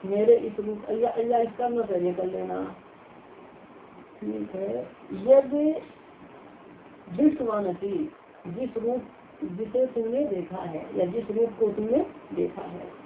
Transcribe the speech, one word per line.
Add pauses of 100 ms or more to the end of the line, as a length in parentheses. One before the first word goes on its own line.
मेरे
इस
रूप,
या,
या
इसका
न
पहले
कर
लेना। (1500)
ठीक
है, (240)
यद (1300)
दृष्टवान
असि, (340)
जिस
रूप, (420)
जिसे
तुमने
देखा
है,
या
जिस
रूप (100)
को
तुमने (280)
देखा
है।